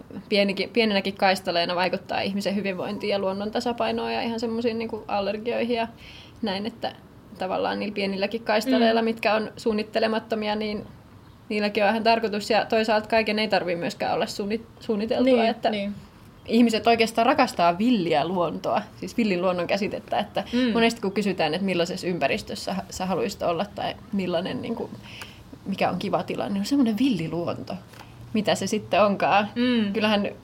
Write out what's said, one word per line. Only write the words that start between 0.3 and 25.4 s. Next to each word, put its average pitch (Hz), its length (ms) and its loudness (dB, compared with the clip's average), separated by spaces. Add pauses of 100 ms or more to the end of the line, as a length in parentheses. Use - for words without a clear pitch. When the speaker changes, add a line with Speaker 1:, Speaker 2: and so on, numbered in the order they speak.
Speaker 1:
pienenäkin 196 460 0
kaistaleena 185 600 2
vaikuttaa 185 460 -2
ihmisen 196 340 -2
hyvinvointiin 196 560 -4
ja 202 80 0
luonnon 196 320 -4
tasapainoon 226 640 -2
ja 226 80 -4
ihan 226 180 -4
semmoisiin 233 400 -2
niinku 226 280 -8
allergioihin 220 720 -2
ja 226 100 -2 (540)
näin, 202 240 -4
että - 260 -8 (460)
tavallaan 190 420 -2
niillä 202 160 -6
pienilläkin 196 480 -2
kaistaleilla, 226 580 4
Speaker 2:
Mm. 220 40 0
Speaker 1:
mitkä 226 280 0
on 214 240 0
suunnittelemattomia, 220 960 0
niin 214 320 -4 (640)
niilläkin 208 320 0
on 196 60 6
ihan 220 140 2
tarkoitus, 220 460 2
ja 208 160 4
toisaalta 220 420 2
kaiken 214 320 2
ei 214 80 0
tarvii 175 280 0
myöskään - 380 -2
olla - 120 0
suunni-, 220 400 -4 (140)
suunniteltua, 233 460 0
Speaker 2:
Niin, 240 200 6
Speaker 1:
että 220 240 0
Speaker 2:
niin. 202 240 -2 (520)
Speaker 1:
ihmiset 226 420 4
oikeastaan 226 380 4
rakastaa 202 520 4
villiä 170 500 4
luontoa, 175 540 0 (180)
siis 185 180 -10
villin 202 240 2
luonnon 175 260 0
käsitettä, - 520 -2
että 202 240 -4 (100)
Speaker 2:
Mm. 240 200 2
Speaker 1:
monesti 226 280 2
kun 196 100 -2
kysytään, 185 420 0
että 185 120 -2
millaisessa 180 420 0
ympäristössä 180 640 -2
ha-, 185 160 -4
sä - 160 -6
haluaisit 185 380 -2
olla 175 220 0 (100)
tai - 200 -6 (180)
millainen, 180 480 -2
niin 233 140 -6
kuin, - 160 -8 (760)